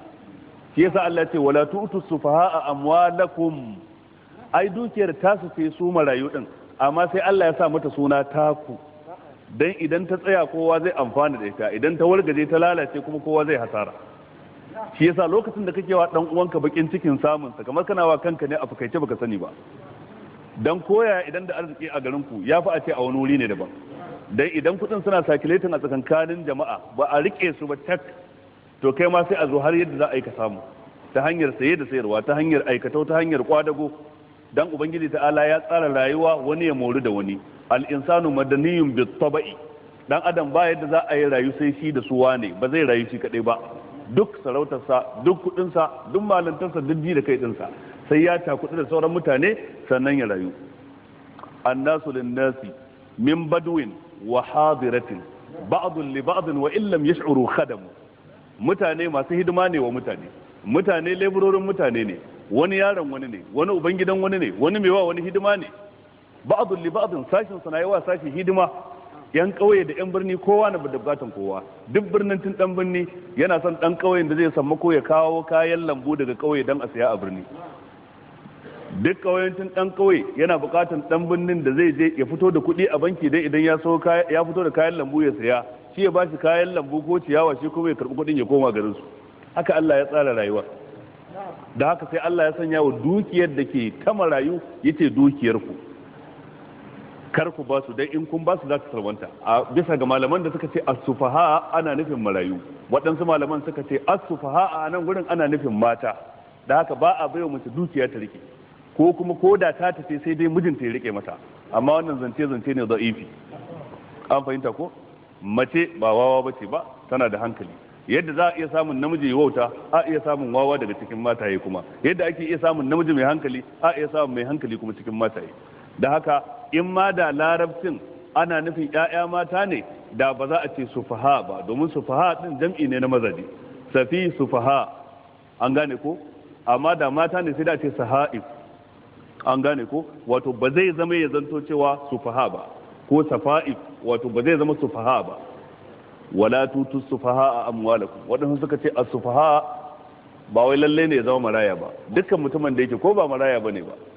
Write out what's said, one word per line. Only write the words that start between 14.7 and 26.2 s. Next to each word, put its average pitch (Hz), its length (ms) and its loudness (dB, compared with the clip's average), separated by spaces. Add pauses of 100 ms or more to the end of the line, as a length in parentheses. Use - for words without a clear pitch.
Shi 156 80 4
yasa 170 240 2
lokacin 208 360 0
da 180 60 -2
kake 185 220 -4
wa 175 140 4
dan 160 260 0
uwanka 170 260 0
bakin 156 300 0
cikin 156 320 0
samun 151 360 0
sa, 113 60 -14
kamar 139 220 -2
kana 185 220 2
wa 156 100 6
kanka 156 300 -2
ne 143 80 -4
a 139 100 -4
fakaice 123 340 -6
baka 208 200 -2
sani 113 180 -2
ba. 87 120 -6 (1080)
Dan 156 240 0
koya 202 460 2
idan 180 200 -8
da - 140 -6
arziki 156 320 -10
a 143 80 -4
garin 135 220 -4
ku, 117 220 -10
ya 160 160 4
fi 175 120 -2
a 160 80 0
ce 165 100 -4
a 123 100 -2
wani 127 160 0
wuri 135 200 4
ne 120 100 2
daban. 92 220 -6 (600)
Dan 131 240 0
idan 160 240 0
kuɗin 208 260 -4
suna 190 200 2
circulating 165 500 0
a 147 60 -2
tsakankanin 160 680 -2